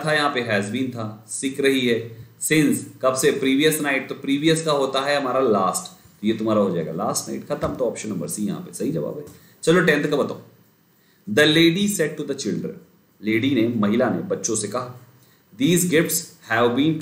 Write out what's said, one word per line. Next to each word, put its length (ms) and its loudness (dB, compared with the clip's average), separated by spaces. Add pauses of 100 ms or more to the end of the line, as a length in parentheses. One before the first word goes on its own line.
था 80 0
यहाँ 180 2
पे? 180 -2
Has 260 0
been 200 -2
था, 120 -8 (240)
Sick 300 -6
रही 260 2
है। 120 2 (440)
Since 420 2 (180)
कब 120 2
से? 160 2
Previous 500 2
night, 280 -2
तो 60 -8
प्रीवियस 500 0
का 80 0
होता 280 0
है 200 0
हमारा 200 0
last, 500 2 (320)
तो 40 0
ये 60 2
तुम्हारा 280 2
हो 100 2
जाएगा 220 -2
Last 360 -4
night, 200 -10
खत्म। 260 -4
तो 100 -2
option 240 -4
number 200 -6
सी 180 -4
यहाँ 140 -4
पे 120 -16
सही 200 -4
जवाब 260 -6
है। 60 -12 (380)
चलो 220 4
टेंथ 260 2
का 60 0
बताओ। 240 -2 (880)
The 180 4
lady 420 4
said 280 0
to 80 -6
the 120 -6
children, 360 -4 (480)
lady 340 0
ने, 120 2 (140)
महिला 300 2
ने 120 -2
बच्चों 340 -4
से 120 -4
कहा, 320 -8 (520)
"These 320 2
gifts 340 2 (320)
have 240 2
been 280 2